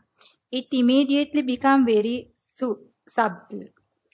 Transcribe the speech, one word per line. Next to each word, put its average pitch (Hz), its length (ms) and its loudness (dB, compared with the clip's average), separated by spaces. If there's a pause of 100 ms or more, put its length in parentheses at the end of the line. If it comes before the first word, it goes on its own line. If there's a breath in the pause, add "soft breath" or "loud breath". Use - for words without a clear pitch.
(520 soft breath)
It 254 200 -6
immediately 277 720 2
became 262 440 2
very 226 500 0
su-, - 500 -8 (220)
subtle, 208 580 -6 (480)